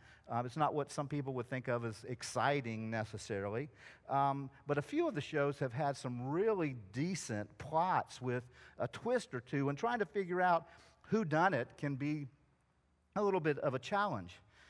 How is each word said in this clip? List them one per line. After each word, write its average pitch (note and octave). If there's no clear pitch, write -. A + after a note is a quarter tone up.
Um, A#2+
it's A#2+
not C#3+
what C#3+
some D3
people C#3
would B2
think B2+
of A#2+
as A2+
exciting A#2+
necessarily. G#2+
Um, C#3
but C#3+
a C#3+
few D#4+
of C#4
the D#3
shows C#3+
have B2+
had C#3
some B2
really F3
decent C3
plots D#3+
with B2
a A#2+
twist -
or B2
two, C#3
and C#3+
trying A#3
to G#3
figure F3+
out F3+
who G#3+
done E3
it A#2+
can C#3+
be C#3+
a G3+
little F#3+
bit D3
of C3
a C3
challenge. C3+